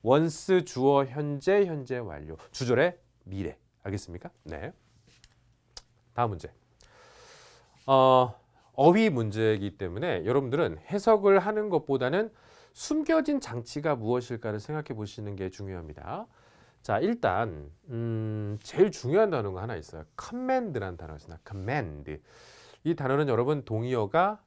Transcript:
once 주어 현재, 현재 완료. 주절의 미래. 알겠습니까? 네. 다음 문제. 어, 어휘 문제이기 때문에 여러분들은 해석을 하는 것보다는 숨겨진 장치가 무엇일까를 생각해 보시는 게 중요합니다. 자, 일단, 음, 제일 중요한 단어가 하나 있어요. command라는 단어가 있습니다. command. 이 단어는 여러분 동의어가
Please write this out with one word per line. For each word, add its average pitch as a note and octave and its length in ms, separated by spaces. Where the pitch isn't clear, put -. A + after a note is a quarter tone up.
once D#3+ 600
주어 C#3 400
현재, D3 600
현재 C3+ 320
완료. D#2 380
주절의 B2+ 480
미래. F#2+ 320
알겠습니까? F#2+ 460
네. D#2+ 280
다음 A#2+ 160
문제. F2 220
어, C3 480
어휘 F3+ 360
문제이기 G#2+ 680
때문에 G2 480
여러분들은 B2+ 520
해석을 G3 500
하는 G#3+ 300
것보다는 D3 640
숨겨진 D4+ 680
장치가 C#3+ 560
무엇일까를 A2+ 640
생각해 D3+ 360
보시는 G#2 400
게 F#2 140
중요합니다. F#2 760
자, G#2 160
일단, G#2 720
음, A2 720
제일 F#3+ 280
중요한 F#3 400
단어가 G2+ 320
하나 A2+ 140
있어요. D#2 280
command라는 A#3 760
단어가 D#2 200
있습니다. E2 320
command. F#2 720
이 E3 140
단어는 C#3+ 320
여러분 C3 360
동의어가 B2 840